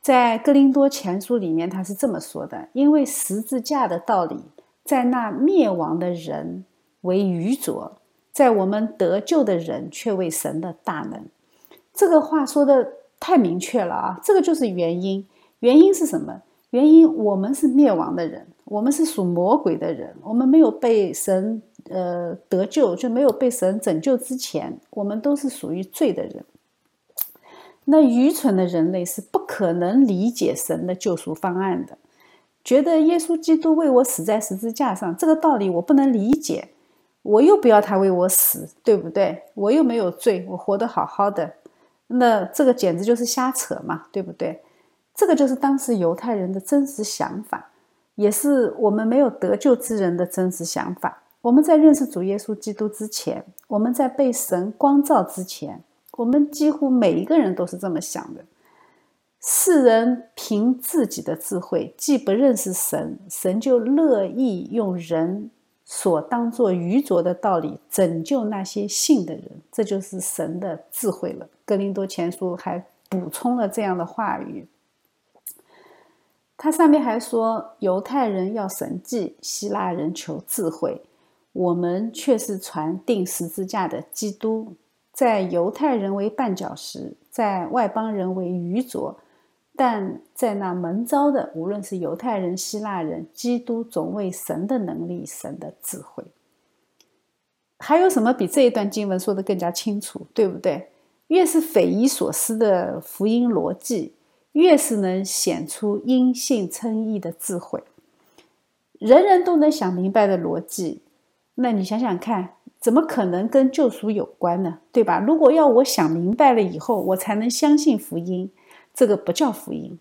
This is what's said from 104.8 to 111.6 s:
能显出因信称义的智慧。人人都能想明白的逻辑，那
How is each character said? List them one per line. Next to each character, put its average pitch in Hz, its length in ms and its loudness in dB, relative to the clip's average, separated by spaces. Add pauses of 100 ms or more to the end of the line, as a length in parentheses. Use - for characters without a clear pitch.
能 190 280 0
显 170 420 -4
出 208 380 -4
因 254 280 4
信 220 360 -2
称 220 360 -4
义 214 140 -4
的 175 120 -8
智 175 260 -8
慧。 - 260 -8 (1120)
人 247 280 8
人 370 220 6
都 349 140 2
能 302 120 6
想 196 240 0
明 180 160 -2
白 208 160 4
的 190 120 2
逻 165 280 -4
辑， - 360 -8 (540)
那 247 180 0